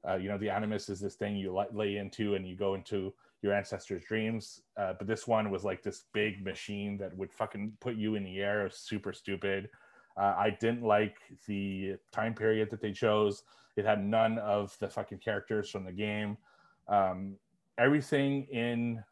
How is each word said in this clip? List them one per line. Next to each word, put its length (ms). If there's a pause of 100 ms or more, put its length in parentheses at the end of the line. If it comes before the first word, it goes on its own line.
Uh, 80
you 120
know, 100
the 120
Animus 380
is 120
this 140
thing 220
you 200
li-, 160
lay 240
into 380
and 120
you 100
go 180
into 380 (300)
your 120
ancestors' 500
dreams. 560 (160)
Uh, 220
but 80
this 200
one 240
was, 140
like, 180
this 300
big 320
machine 540
that 180
would 160
fucking 480
put 160
you 180
in 100
the 160
air. 220
It 20
was 140
super 340
stupid. 580 (480)
Uh, 180
I 140 (100)
didn't 220
like 340 (300)
the 500 (160)
time 220
period 360
that 120
they 100
chose. 500 (340)
It 100
had 180
none 340
of 420
the 80
fucking 300
characters 520
from 140
the 80
game. 440 (520)
Um, 480 (420)
everything 720
in 600